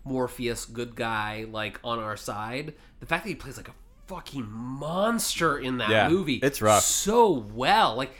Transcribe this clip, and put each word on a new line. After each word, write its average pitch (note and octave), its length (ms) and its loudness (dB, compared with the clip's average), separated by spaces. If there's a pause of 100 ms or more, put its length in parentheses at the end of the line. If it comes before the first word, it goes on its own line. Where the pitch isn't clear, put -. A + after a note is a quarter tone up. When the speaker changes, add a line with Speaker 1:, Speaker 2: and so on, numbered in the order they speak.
Speaker 1:
Morpheus, B2 600 -2
good A#2 300 -8
guy, A2 540 -4
like, G#2+ 340 -6
on A#2 140 -2
our G#2+ 200 -6
side. B2 560 -8 (260)
The - 80 -16
fact E3 160 -2
that A3 60 -8
he - 60 -6
plays, C3 220 -14
like, - 120 -16
a - 40 -18 (340)
fucking C#3 440 -10
monster D3 1040 -2
in B2+ 200 -4
that A2 120 0
Speaker 2:
Yeah, G#2+ 200 6
Speaker 1:
movie F3 340 2
Speaker 2:
it's C#3 180 0
rough. G#2+ 220 8
Speaker 1:
so A3+ 480 4
well. B2+ 640 2
Like, C3+ 240 -4